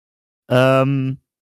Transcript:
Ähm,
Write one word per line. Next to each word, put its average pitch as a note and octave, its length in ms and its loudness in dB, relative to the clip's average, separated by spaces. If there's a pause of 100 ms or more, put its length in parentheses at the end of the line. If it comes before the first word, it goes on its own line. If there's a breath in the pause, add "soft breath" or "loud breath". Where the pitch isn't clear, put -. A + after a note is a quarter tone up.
(480)
Ähm, C3 720 0 (240)